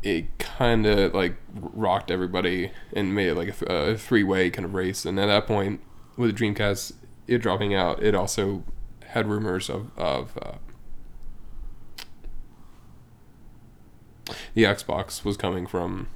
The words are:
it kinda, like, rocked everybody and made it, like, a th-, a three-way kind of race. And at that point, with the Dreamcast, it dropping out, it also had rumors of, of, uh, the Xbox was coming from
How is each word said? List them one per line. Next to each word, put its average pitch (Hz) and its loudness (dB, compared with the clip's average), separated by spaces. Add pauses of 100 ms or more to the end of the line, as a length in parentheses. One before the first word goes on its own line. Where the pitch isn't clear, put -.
it 165 0
kinda, 107 4
like, 92 2 (180)
rocked 98 0
everybody 92 0 (220)
and 98 2
made 98 4
it, 82 4
like, 87 -2
a 101 -6
th-, - -4
a 90 2
three-way 95 4
kind 92 -6
of 92 -4
race. 92 -2
And 95 -2
at 101 4
that 104 4
point, 101 0 (360)
with 117 2
the 113 2
Dreamcast, 101 0 (340)
it 123 4
dropping 101 2
out, 90 2
it 104 6
also 98 0 (440)
had 110 0
rumors 104 0
of, 104 -6
of, 69 -2
uh, - -10 (4000)
the 113 8
Xbox 98 0
was 101 0
coming 92 -2
from 90 -4